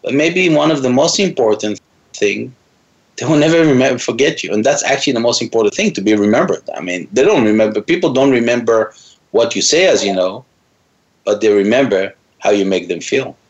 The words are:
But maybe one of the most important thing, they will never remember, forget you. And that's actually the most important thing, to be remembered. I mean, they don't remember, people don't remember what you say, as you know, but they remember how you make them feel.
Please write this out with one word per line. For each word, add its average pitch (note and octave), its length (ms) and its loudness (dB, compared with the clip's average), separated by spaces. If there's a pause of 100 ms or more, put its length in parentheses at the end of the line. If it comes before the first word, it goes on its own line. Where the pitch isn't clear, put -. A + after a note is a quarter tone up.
But - 100 -6
maybe E3+ 360 0
one D3+ 240 2
of C#3+ 100 -2
the B2+ 80 0
most D3+ 300 0
important G#2+ 600 -2 (340)
thing, G#2+ 380 -4 (640)
they A#2+ 100 -8
will D#3 120 2
never D#3+ 220 4
remember, C3 380 2
forget C3+ 440 -2
you. D#2 100 -6
And G#2+ 140 -2
that's C#3+ 160 0
actually C#3 300 -2
the A#2+ 160 -2
most A2+ 120 -2
important A2 340 0
thing, G#2+ 180 -2
to G#2 80 -6
be G#2 160 2
remembered. G#2 460 0 (140)
I - 40 -12
mean, F2+ 320 -8
they A#2+ 120 2
don't F3 200 4
remember, G#2+ 360 2
people E3+ 320 -2
don't C3+ 200 2
remember A#2 600 0 (380)
what A#2 240 0
you F#2+ 80 -2
say, E3+ 240 2
as G#2 180 2
you G2 80 -2
know, F#2 320 -4 (800)
but G2+ 160 -2
they A2 120 2
remember G2+ 600 0 (280)
how G2+ 100 0
you G2+ 140 2
make F#2 240 -2
them E2+ 120 -6
feel. B2 360 -6 (140)